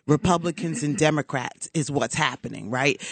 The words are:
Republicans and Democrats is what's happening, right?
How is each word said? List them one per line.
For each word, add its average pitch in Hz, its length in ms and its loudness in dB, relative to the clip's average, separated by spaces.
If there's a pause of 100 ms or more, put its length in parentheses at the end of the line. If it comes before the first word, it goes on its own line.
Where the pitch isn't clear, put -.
Republicans 165 720 2
and 147 160 0
Democrats 151 760 0
is 151 180 -2
what's 131 240 0
happening, - 560 -4
right? 131 280 2 (120)